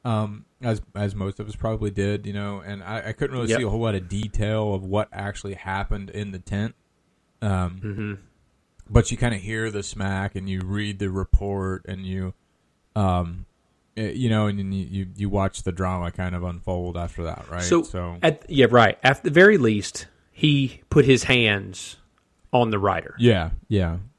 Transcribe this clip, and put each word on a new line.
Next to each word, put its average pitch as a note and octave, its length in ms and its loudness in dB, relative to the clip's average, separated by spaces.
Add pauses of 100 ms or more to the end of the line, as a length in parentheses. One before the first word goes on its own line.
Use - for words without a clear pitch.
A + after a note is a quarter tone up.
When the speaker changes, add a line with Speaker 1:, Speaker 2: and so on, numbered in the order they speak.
Speaker 1:
um, G#2+ 400 -2 (160)
as, A2+ 220 -2 (120)
as G2+ 200 -2
most G2 260 -6
of G#2 80 -10
us G#2+ 80 -12
probably A2 360 -2
did, G2+ 340 0
you G2+ 60 -8
know, G2+ 280 -6
and G2 220 -12
I, G#2 260 -8
I A2+ 40 -6
couldn't C3 240 -4
really A#2+ 120 -2
Speaker 2:
Yep. A2+ 120 -6
Speaker 1:
see B2 40 -2
a A2 60 -2
whole A2+ 100 -2
lot A2+ 140 0
of F2+ 140 -4
detail G#2 680 -2
of F#2+ 100 -4
what G2+ 280 -2
actually G2+ 420 -10
happened G2 560 -6
in G2+ 220 -8
the F#2 80 -10
tent. G2+ 340 -4 (680)
Um, F#2 420 -2
Speaker 2:
Mm-hmm. G#2 320 -6 (760)
Speaker 1:
but A2+ 220 4
you A#2+ 40 -6
kinda A#2 200 -2
hear A2 340 -4
the G2+ 140 -6
smack G2 500 -4
and F#2+ 160 -8
you F#2+ 140 -4
read G2+ 340 -4
the G2 120 -4
report F#2+ 760 0
and F#2+ 180 -10
you, F#2 300 -6 (640)
um, F2+ 500 -2 (500)
eh, A2 140 -4
you B2 200 -2
know, G#2+ 180 2
and G2+ 100 -2
then G2 140 -4
you, F#2+ 180 -4
you, F#2+ 160 -4 (100)
you G2+ 120 -2
watch F#2+ 340 -2
the - 100 -2
drama F2+ 380 -2
kind F2+ 240 -4
of F2+ 80 -4
unfold F2 540 -6
after E2+ 260 -6
that, E2 260 -8
right? F2 140 -6
Speaker 2:
So, - 220 2
Speaker 1:
So F2 360 -8
Speaker 2:
at, - 300 0
yeah, C3+ 180 6
right. A2+ 360 8
At C3+ 180 4
the E3 80 0
very F#3+ 280 8
least, A2 500 0 (240)
he C#3+ 480 2 (100)
put D3 140 8
his B2+ 180 8
hands G#2 760 2 (540)
on A#2+ 180 4
the G#2 100 0
rider. F#2+ 360 0
Speaker 1:
Yeah, F#2+ 340 4 (180)
yeah. F2+ 300 2 (200)